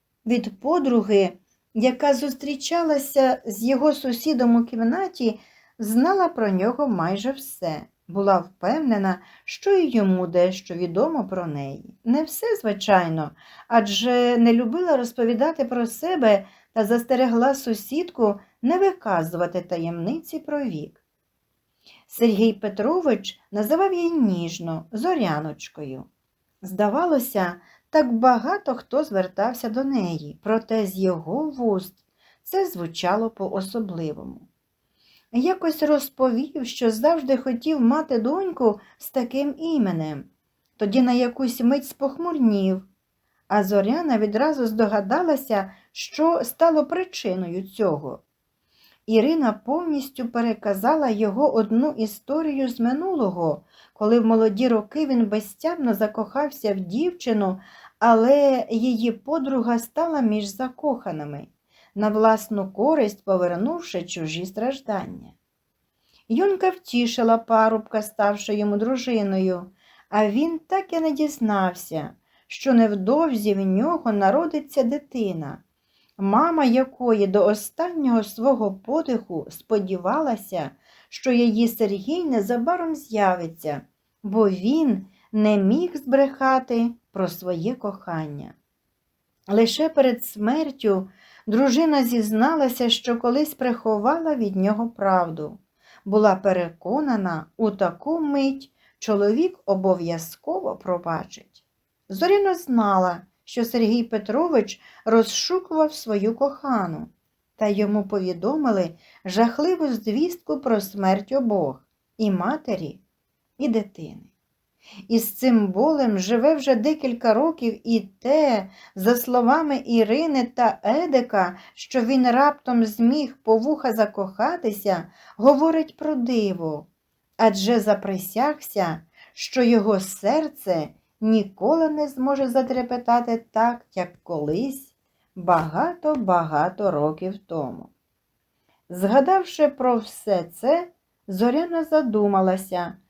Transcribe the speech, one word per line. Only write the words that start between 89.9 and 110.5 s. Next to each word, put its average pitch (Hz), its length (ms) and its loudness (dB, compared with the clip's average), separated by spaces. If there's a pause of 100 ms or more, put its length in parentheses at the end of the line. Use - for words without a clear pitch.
смертю 214 840 -2 (380)
дружина 277 560 4
зізналася, 240 880 0
що 233 300 -2
колись 269 340 0
приховала 247 840 -2
від 202 200 -2
нього 208 340 0
правду. 170 680 -2 (480)
Була 208 300 4
переконана, 185 1080 -2 (120)
у 214 140 2
таку 202 480 -2
мить 277 520 -2 (280)
чоловік 220 640 0
обов'язково 185 1080 -2
пробачить. - 920 -8 (440)
Зоряна 370 460 2
знала, 196 640 2 (220)
що 233 220 -4
Сергій 233 380 0
Петрович 233 800 -2 (240)
розшукував 311 880 2
свою 214 420 -2
кохану, 226 720 -2 (480)
та 214 120 -2
йому 208 400 0
повідомили 196 800 -2 (360)
жахливу 285 640 0
звістку 262 720 -2